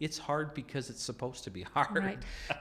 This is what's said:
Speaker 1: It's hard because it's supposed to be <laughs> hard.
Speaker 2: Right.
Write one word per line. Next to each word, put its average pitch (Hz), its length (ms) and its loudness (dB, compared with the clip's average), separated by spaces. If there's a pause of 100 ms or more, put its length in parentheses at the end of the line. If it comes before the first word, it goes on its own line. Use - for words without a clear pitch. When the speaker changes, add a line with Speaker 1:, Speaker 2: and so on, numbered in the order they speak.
Speaker 1:
It's 151 180 0
hard 147 360 2
because 131 360 -2
it's - 120 -6
supposed 127 420 -4
to - 60 -6
be 92 120 -6
<laughs> - 120 -4
hard. 190 300 6
Speaker 2:
Right. 98 180 0 (380)